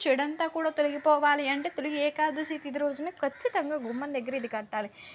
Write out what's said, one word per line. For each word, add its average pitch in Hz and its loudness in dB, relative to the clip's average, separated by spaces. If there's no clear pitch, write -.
చెడంతా 294 2
కూడా 320 0
తొలగిపోవాలి 294 4
అంటే 285 0
తొలి 294 -2
ఏకాదశి 302 0
తిథి 285 -6
రోజున 285 -2
ఖచ్చితంగా 302 -2
గుమ్మం 262 -4
దగ్గర 254 -4
ఇది 240 -4
కట్టాలి. 214 -4